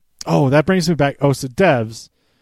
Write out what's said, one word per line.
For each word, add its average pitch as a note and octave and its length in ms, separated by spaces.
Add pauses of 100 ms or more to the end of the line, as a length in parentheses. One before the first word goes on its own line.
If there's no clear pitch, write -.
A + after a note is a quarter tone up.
(260)
oh, D#3+ 240
that D3+ 160
brings F#3 220
me E3+ 80
back. C#3 240
Oh, C#3 120
so C3+ 140
devs. B2 640 (320)